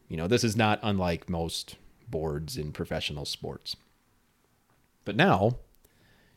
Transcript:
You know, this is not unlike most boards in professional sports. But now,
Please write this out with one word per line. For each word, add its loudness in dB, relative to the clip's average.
You -8
know, -2
this 4
is 2
not 4
unlike 0
most -6
boards -4
in -6
professional -6
sports. -10
But -6
now, 6